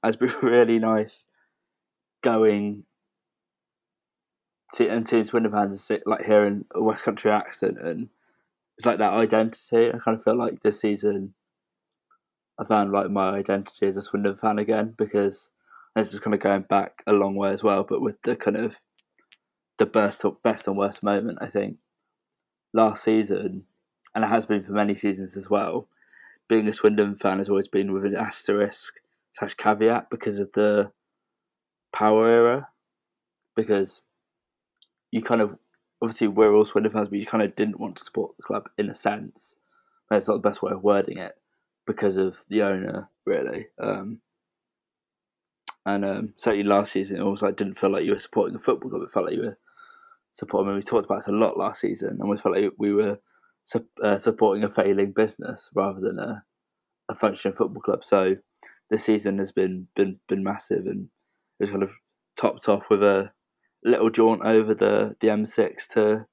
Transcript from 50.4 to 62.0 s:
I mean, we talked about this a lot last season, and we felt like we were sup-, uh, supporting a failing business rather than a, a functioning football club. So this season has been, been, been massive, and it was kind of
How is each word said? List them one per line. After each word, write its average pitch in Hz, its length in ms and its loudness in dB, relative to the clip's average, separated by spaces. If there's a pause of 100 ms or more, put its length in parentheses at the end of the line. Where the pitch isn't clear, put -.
I - 20 -4
mean, 98 60 -4
we 98 60 -4
talked 107 240 -2
about 101 140 -2
this - 80 -10
a 101 40 -2
lot 110 260 0
last - 220 -6
season, - 400 -6
and 101 80 -4
we 101 80 0
felt 98 180 -2
like 98 240 0
we 101 140 0
were 104 260 0 (460)
sup-, - 200 -6 (180)
uh, 101 160 2
supporting 107 440 2
a 98 80 -2
failing 98 420 0
business - 600 -4
rather 98 260 -2
than - 200 -4
a, 107 240 -10 (640)
a 104 80 -10
functioning 101 400 -2
football - 260 -2
club. - 220 -4
So 95 320 2 (540)
this 110 140 0
season 104 340 0
has 98 120 -4
been, 92 460 -2
been, 98 320 0
been 98 160 -2
massive, 98 420 -4
and 101 220 -8 (500)
it 104 60 0
was 101 60 -4
kind 98 120 -2
of 98 80 -4 (460)